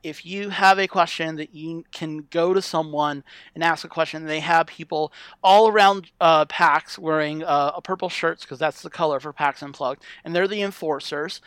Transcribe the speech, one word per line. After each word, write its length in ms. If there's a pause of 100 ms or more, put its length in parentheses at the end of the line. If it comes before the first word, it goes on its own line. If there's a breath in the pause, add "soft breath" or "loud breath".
if 220
you 240
have 280
a 120
question, 480
that 180
you 380
can 380
go 220
to 80
someone 640 (320 loud breath)
and 80
ask 220
a 20
question. 380
They 160
have 260
people 460 (280 loud breath)
all 280
around, 500
uh, 260
pax 540
wearing, 460
uh, 280
a 80
purple 280
shirts, 360
'cause 140
that's 220
the 80
color 320
for 100
pax 320
Unplugged, 400 (220 loud breath)
and 100
they're 140
the 140
enforcers, 840